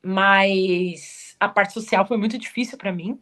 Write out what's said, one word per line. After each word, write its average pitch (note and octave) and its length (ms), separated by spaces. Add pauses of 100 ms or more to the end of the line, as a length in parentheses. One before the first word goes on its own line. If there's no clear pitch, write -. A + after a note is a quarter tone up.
Mas F#3+ 1400
a G3+ 100
parte G3+ 240
social G3+ 320
foi A#3 120
muito A3 200
difícil - 400
pra F#3+ 140
mim F#3 300